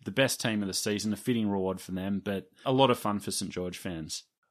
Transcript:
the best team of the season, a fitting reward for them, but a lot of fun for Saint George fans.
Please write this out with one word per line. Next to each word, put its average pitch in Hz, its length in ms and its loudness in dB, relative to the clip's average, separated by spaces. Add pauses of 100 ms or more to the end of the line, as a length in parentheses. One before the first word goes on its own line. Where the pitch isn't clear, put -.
the 104 80 -4
best 127 300 2
team 110 200 0
of 98 60 -2
the 92 60 -4
season, 104 400 0
a - 20 -2
fitting 113 340 0
reward 95 300 0
for - 140 -10
them, 95 300 -2
but 98 260 -4 (160)
a 135 80 2
lot 131 160 8
of 117 100 4
fun 104 200 0
for - 120 -6
Saint - 200 -4
George 90 260 -6
fans. 80 460 -8 (280)